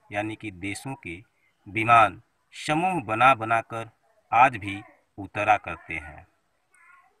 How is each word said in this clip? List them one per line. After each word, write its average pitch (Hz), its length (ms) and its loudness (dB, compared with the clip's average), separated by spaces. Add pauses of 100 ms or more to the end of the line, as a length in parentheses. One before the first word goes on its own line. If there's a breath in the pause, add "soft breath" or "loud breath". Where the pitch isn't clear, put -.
(120)
यानी 107 240 -6
कि 107 160 -14
देशों 98 440 -10
के 87 280 -16 (440)
विमान 110 540 4 (320)
समूह 165 500 -2
बना 117 320 4
बनाकर 113 540 -4 (440)
आज 123 240 4
भी 98 240 -8 (360)
उतरा 104 400 0
करते 85 360 -10
हैं। 78 300 -12 (960)